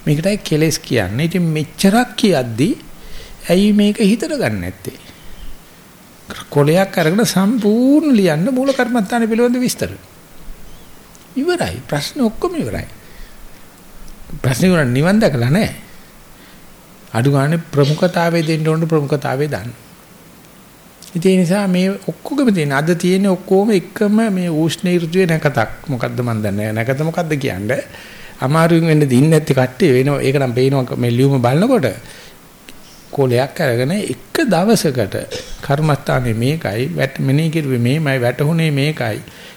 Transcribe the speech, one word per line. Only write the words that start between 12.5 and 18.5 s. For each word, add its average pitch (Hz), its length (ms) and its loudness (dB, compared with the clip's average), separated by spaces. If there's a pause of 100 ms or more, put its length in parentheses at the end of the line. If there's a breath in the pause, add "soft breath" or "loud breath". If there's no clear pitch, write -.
ඉවරයි. 123 300 -6 (1500 loud breath)
ප්‍රශ්න 131 300 0
ඉවරයි 175 220 4
නිවන් 160 320 2
දැකලා 135 300 2
නැහැ. 202 240 0 (1400 loud breath)
අඩු 123 200 0
ගානේ 143 380 0
ප්‍රමුඛතාවය 165 720 0
දෙන්න 160 260 0